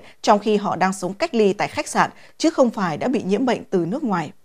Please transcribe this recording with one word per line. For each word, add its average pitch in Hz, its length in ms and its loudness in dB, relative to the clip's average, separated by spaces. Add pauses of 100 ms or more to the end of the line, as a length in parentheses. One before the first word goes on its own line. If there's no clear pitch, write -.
(220)
trong 214 160 6
khi 208 180 2
họ 190 200 -2
đang 185 160 2
sống 190 220 -6
cách 330 200 -4
ly 214 180 4
tại 165 160 -4
khách - 200 -8
sạn, 180 220 0 (260)
chứ 311 140 2
không 262 200 4
phải 180 260 -2
đã 170 120 -2
bị 247 140 -2
nhiễm 208 240 0
bệnh 214 240 0
từ 175 160 0
nước 254 180 -4
ngoài. 175 280 -2 (120)